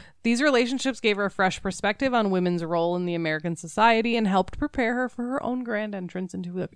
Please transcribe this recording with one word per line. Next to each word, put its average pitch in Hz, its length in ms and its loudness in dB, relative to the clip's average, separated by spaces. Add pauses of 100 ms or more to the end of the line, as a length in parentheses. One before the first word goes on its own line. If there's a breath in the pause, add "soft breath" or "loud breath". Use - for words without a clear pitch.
(220 loud breath)
These 233 200 2
relationships 262 580 2
gave 208 160 2
her 202 100 0
a 185 40 -2
fresh - 320 0
perspective 208 520 -2
on 214 160 2
women's 180 340 0
role 170 320 0
in 180 100 -2
the 175 80 -2
American 160 420 -2
society 226 600 2
and 220 100 2
helped 190 320 2
prepare 247 360 0
her 247 140 -2
for 240 160 -8
her 247 180 -4
own 254 220 -4
grand 214 300 -6
entrance 185 400 -6
into 180 280 -6
a, - 140 -6